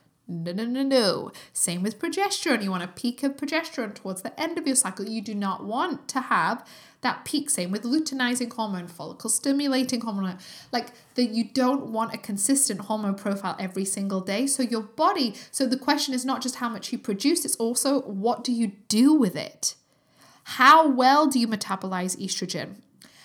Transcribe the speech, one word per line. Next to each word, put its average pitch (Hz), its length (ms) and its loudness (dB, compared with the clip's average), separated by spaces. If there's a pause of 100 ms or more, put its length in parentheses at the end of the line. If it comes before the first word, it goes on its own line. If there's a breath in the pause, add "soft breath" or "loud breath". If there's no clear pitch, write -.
(260)
No, 170 260 -6
no, 214 120 -4
no, 247 180 -2
no. 254 480 2 (220 loud breath)
Same 180 300 -2
with 214 180 -4
progesterone. 339 600 0
You 190 100 -2
want 180 100 -2
a 180 60 -6
peak 240 340 -6
of 277 140 0
progesterone 294 580 -4
towards 190 280 -10
the - 180 -10
end 330 180 -4
of 320 80 -4
your 269 80 2
cycle. 220 340 0
You 220 140 -6
do 208 120 -8
not 196 300 -4
want 277 440 -4
to 269 140 -4
have 208 440 0 (360 loud breath)
that - 220 -2
peak. - 260 -2
Same 180 200 -2
with 214 120 -4
luteinizing 247 720 -2
hormone, 190 360 -4
follicle - 420 -10
stimulating 269 720 0
hormone. 196 380 -4 (340 loud breath)
Like, 226 160 -4 (260 loud breath)
that 247 160 2
you 226 140 0
don't 269 420 0
want 226 280 -4
a - 40 -8
consistent 208 640 0
hormone 208 320 -2
profile 196 440 -4
every 190 260 -6
single 196 360 -2
day. 202 260 -2
So 269 160 0
your 226 200 -2
body, 311 520 0 (160 loud breath)
so 269 160 0
the 254 120 0
question 285 360 0
is 247 100 -2
not 254 180 -2
just 254 140 -4
how 240 120 -4
much 214 240 -8
you 240 60 -4
produce, 277 460 0
it's - 120 -2
also 247 460 0
what 214 420 -2
do 254 80 0
you 233 200 0 (160)
do 262 260 8
with 214 220 4
it? - 380 -6 (720 soft breath)
How 302 440 8
well 262 380 6
do 269 120 2
you 233 100 2
metabolize 190 720 -4
estrogen? 190 560 -6 (480 loud breath)